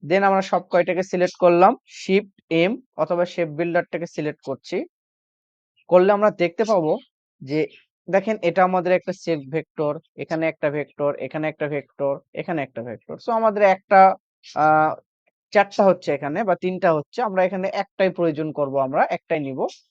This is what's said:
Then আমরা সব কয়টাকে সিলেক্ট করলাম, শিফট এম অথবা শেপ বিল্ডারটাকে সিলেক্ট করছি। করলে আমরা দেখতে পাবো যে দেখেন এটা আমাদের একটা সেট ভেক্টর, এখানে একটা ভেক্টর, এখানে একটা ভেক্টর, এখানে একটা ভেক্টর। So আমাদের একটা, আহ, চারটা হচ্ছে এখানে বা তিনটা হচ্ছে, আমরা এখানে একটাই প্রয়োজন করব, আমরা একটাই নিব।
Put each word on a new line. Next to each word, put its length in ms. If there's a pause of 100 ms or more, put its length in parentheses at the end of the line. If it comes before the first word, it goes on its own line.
Then 200
আমরা 200
সব 280
কয়টাকে 320
সিলেক্ট 340
করলাম, 400 (100)
শিফট 640
এম 300 (160)
অথবা 280
শেপ 240
বিল্ডারটাকে 580
সিলেক্ট 380
করছি। 400 (1040)
করলে 240
আমরা 180
দেখতে 340
পাবো 340 (420)
যে 280 (420)
দেখেন 320
এটা 220
আমাদের 280
একটা 200
সেট 280 (100)
ভেক্টর, 480 (180)
এখানে 300
একটা 240
ভেক্টর, 480
এখানে 300
একটা 200
ভেক্টর, 500 (140)
এখানে 300
একটা 200
ভেক্টর। 340
So 160
আমাদের 300
একটা, 540 (380)
আহ, 400 (580)
চারটা 320
হচ্ছে 280
এখানে 320
বা 120
তিনটা 380
হচ্ছে, 280
আমরা 220
এখানে 240
একটাই 420
প্রয়োজন 420
করব, 260
আমরা 260
একটাই 360
নিব। 260 (240)